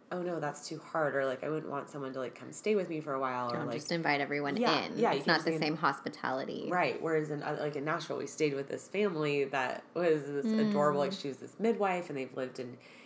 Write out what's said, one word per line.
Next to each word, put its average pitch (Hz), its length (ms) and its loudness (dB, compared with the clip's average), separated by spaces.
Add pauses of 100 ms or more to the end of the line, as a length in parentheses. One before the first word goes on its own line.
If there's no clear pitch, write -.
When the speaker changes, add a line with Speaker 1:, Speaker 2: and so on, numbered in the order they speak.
(120)
Speaker 1:
"Oh 180 100 -4
no, 175 160 -2
that's 147 300 -4
too 160 100 -6
hard," 151 380 0
or, 135 80 2
like, 131 180 -2
"I - 60 -2
wouldn't 156 220 -4
want 139 180 -6
someone 139 240 -8
to, 131 80 -6
like, 127 160 -6
come - 160 -12
stay 214 240 0
with 185 120 2
me 160 120 -2
for 151 140 -4
a 131 60 0
while," 123 300 0
or, 120 60 -2
Speaker 2:
Don't 147 100 -2
Speaker 1:
like, 120 100 -2
Speaker 2:
just 151 140 -6
invite 151 300 4
everyone 143 360 0
Speaker 1:
Yeah, 175 280 4
Speaker 2:
in. 82 140 -4
Speaker 1:
yeah, 214 140 4
you 143 60 2
Speaker 2:
It's 139 80 0
not 170 100 6
Speaker 1:
can't 160 100 0
Speaker 2:
the 165 60 4
Speaker 1:
just 160 100 0
Speaker 2:
same 156 140 2
hospitality. 139 920 -2
Speaker 1:
Right. 165 320 2
Whereas 156 280 2
in, 147 120 -4
uh, 147 160 -2
like, 147 180 -2
in 139 80 -4
Nashville, 156 340 -2
we 143 100 -4
stayed 151 260 2
with 139 140 -4
this - 200 -6
family 156 560 2
that 131 380 -2 (120)
was 160 320 4
this 143 200 -2
adorable, 208 540 4
like, 139 120 2
Speaker 2:
Mm. - 80 -6
Speaker 1:
she 143 80 -4
was 127 100 -6
this - 200 -10
midwife, 190 500 2
and 147 100 -6
they've 131 180 -6
lived 131 240 -6
in 123 160 -8 (300)